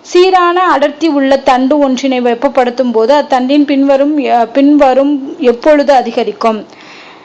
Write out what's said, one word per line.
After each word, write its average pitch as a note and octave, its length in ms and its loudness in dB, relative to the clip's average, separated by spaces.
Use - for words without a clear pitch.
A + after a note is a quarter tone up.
சீரான F4+ 600 0
அடர்த்தி D4 460 -2
உள்ள C4+ 300 0
தண்டு C4 400 0
ஒன்றினை C4 440 -2
வெப்பப்படுத்தும் B3 720 -2
போது A3 220 0
அத்தண்டின் C#4 520 0
பின்வரும், C#4 520 0
அஹ், A#3+ 280 0
பின்வரும் C#4 920 0
எப்பொழுது C#4+ 540 2
அதிகரிக்கும்? A3+ 720 -2